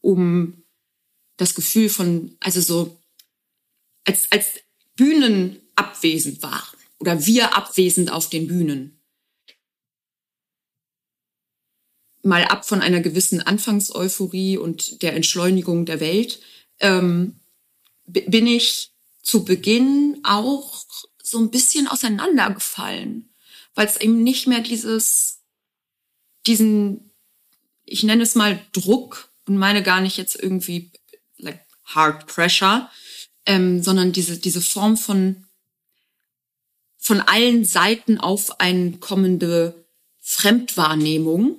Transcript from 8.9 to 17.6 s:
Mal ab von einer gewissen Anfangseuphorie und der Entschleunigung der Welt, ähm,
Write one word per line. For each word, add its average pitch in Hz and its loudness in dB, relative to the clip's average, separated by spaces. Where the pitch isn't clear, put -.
Mal 175 4
ab - -2
von 202 0
einer 175 2
gewissen 170 0
Anfangseuphorie 190 -2
und - -8
der 160 -2
Entschleunigung 175 0
der 160 -6
Welt, 185 -2
ähm, 180 2